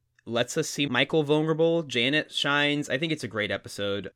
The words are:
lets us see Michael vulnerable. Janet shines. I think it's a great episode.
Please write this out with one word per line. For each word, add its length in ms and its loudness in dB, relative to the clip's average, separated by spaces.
lets 320 -2
us 120 0
see 180 -2
Michael 360 2
vulnerable. 600 2
Janet 480 0
shines. 580 0
I 80 0
think 140 -4
it's 120 -4
a 40 -4
great 240 -2
episode. 640 -4